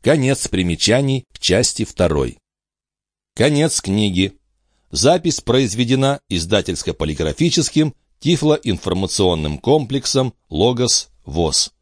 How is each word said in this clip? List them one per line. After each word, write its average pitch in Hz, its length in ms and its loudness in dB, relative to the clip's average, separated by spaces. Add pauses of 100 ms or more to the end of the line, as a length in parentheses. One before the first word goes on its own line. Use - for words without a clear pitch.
Конец 135 480 2
примечаний 117 800 0
к - 80 -20
части - 460 0
второй. 73 540 0 (960)
Конец 147 480 2
книги. 98 500 0 (580)
Запись 165 520 0
произведена 127 800 0 (100)
издательско-полиграфическим 90 1600 -2 (260)
тифлоинформационным 92 1400 0
комплексом 131 760 -2 (160)
«Логос 117 600 0 (160)
ВОС». 78 560 -2